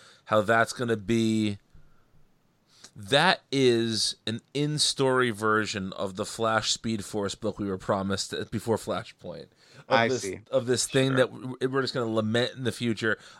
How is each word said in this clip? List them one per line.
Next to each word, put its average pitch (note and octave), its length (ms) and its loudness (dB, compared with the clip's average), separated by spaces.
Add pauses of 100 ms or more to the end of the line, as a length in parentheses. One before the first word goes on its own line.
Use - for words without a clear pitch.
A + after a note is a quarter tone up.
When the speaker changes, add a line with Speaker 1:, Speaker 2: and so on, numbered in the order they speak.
(260)
Speaker 1:
how G#2+ 160 4
that's A2+ 300 4
gonna A#2 240 -2
be. A2 640 0 (1400)
That C#3 480 0 (100)
is A#2 640 2 (100)
an A2+ 140 -4 (140)
in-story C3+ 760 2
version G#2+ 640 0
of F#2+ 240 -6
the G#2 80 -2
Flash A2 480 0
Speed A2 320 -4
Force G2+ 300 -4
book G#2 240 -6
we G2+ 100 -4
were F#2+ 100 -4
promised G2 560 -2 (160)
before A2 260 -2
Flashpoint. F#2 680 -8 (420)
Of - 100 4
Speaker 2:
I A#2 100 4
Speaker 1:
this, A#2+ 140 -2
Speaker 2:
see. F#2+ 180 -8 (100)
Speaker 1:
of B2 160 0
this A#2+ 200 2
thing C3+ 240 2
Speaker 3:
Sure. C3+ 80 0
Speaker 1:
that B2 140 4
w-, B2 360 -4
we're C3+ 140 0
just B2 120 -4
gonna A#2+ 160 -2
lament A2 460 0
in C3 80 -8
the A2+ 80 0
future. A2+ 460 -2 (220)